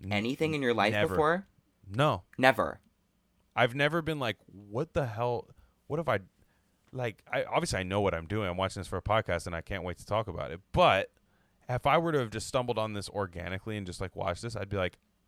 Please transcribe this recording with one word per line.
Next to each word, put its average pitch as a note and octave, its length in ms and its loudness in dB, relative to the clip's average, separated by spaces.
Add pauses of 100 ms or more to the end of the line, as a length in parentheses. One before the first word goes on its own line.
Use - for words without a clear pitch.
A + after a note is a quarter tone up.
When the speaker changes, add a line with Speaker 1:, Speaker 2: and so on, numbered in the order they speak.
Speaker 1:
n-, G2 80 -4
Speaker 2:
anything C3+ 420 0
in C#3+ 80 -2
your A#2+ 120 4
life G#2+ 180 4
Speaker 1:
never. G#2 220 2
Speaker 2:
before? D#3+ 320 4 (460)
Speaker 1:
No. B2 300 2 (160)
Speaker 2:
Never. B2+ 400 4 (760)
Speaker 1:
I've A#2+ 180 4
never D3 280 0
been D3+ 180 -6
like, A2+ 260 -4
"What G2+ 480 -8
the D#3 120 0
hell? A#2 420 -4 (400)
What D3 100 -4
have D#3 100 -4
I," G#2+ 120 2 (720)
like, B2 380 -6
I, C3 140 0
obviously B2+ 360 0
I - 20 0
know F#2+ 180 0
what F#2+ 140 4
I'm E2 120 -4
doing. G2+ 220 -2
I'm F2 80 -4
watching F#2+ 240 -2
this F2+ 80 -8
for G2 80 -6
a F2 60 -4
podcast F#2+ 440 0
and F2 80 -6
I E2 60 -4
can't F#2 220 -8
wait F2 160 -6
to - 80 -20
talk G#2+ 220 -2
about C#2+ 240 -6
it. F2 80 -10 (120)
But C3 380 4 (580)
if B2 180 -4
I C#3+ 120 6
were E3+ 140 2
to D3 60 4
have A#2 120 0
just G#2+ 180 -6
stumbled B2 300 0
on A2 160 -2
this G2 160 -8
organically F#2+ 680 -6
and G2+ 100 -6
just, G#2+ 140 -8
like, F#2 160 -8
watched F2+ 260 -4
this, A#2 140 -8
I'd G2+ 140 -8
be G2+ 80 -2
like, F#2 180 0 (320)